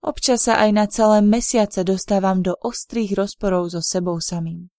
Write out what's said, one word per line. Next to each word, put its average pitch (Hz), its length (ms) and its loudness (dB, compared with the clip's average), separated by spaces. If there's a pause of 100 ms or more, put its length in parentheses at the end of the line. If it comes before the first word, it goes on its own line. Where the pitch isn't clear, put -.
občas 247 480 0
sa 220 80 2
aj 214 160 4
na 208 160 2
celé 214 320 4
mesiace 208 640 2
dostávam 190 560 0
do 175 160 -2
ostrých 226 560 -4
rozporov 190 560 -2
so 175 80 -6
sebou 175 400 -2
samým. 170 480 -8 (120)